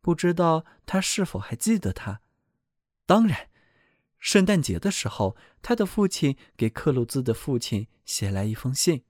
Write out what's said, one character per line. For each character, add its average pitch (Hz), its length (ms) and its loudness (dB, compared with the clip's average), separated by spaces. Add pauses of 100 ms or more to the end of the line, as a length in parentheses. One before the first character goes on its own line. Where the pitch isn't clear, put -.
不 170 140 2
知 175 180 0
道 165 320 2 (220)
他 190 120 0
是 190 240 -2
否 - 140 -6
还 - 180 -8
记 220 220 0
得 95 160 -4
他。 - 280 -10 (840)
当 220 220 6
然， - 220 -2 (680)
圣 - 260 4
诞 156 160 4
节 92 200 -2
的 98 100 0
时 - 180 -4
候， 95 300 -2 (240)
他 240 140 0
的 208 100 0
父 202 220 2
亲 139 280 0 (220)
给 110 100 0
克 - 240 -2
鲁 123 140 0
兹 135 160 -4
的 123 100 0
父 123 280 -2
亲 110 280 -4 (180)
写 - 260 -4
来 98 140 -2
一 110 100 -2
封 127 180 -4
信 147 360 0